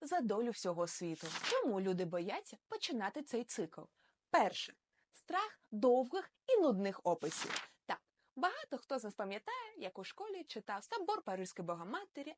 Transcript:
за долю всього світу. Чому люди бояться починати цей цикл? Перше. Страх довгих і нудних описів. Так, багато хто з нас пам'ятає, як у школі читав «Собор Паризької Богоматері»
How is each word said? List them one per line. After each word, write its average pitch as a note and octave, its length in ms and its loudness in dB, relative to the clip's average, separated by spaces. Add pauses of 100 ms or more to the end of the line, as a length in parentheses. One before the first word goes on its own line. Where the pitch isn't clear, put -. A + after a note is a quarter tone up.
за E4 200 0
долю A#3 300 2
всього E3+ 360 0
світу. E3 400 -4 (160)
Чому F#4 380 2
люди F#3 240 2
бояться F3 520 -4 (120)
починати C#4+ 540 -2
цей A#3+ 220 -2
цикл? E3 380 -6 (480)
Перше. - 440 4 (380)
Страх G4+ 480 -4 (100)
довгих B3+ 600 4 (160)
і B4 140 8
нудних G3 440 4
описів. - 680 0 (160)
Так, - 140 -4 (360)
багато F#4+ 420 -2
хто C4+ 200 -2
з A3+ 60 -8
нас G#3 100 -8
пам'ятає, A3 500 -6 (120)
як F#3 220 -10
у F#3+ 60 -8
школі F#4+ 400 -8
читав G#3 400 -8
«Собор G#4+ 380 -2
Паризької F#3 440 -6
Богоматері» C#4+ 720 -8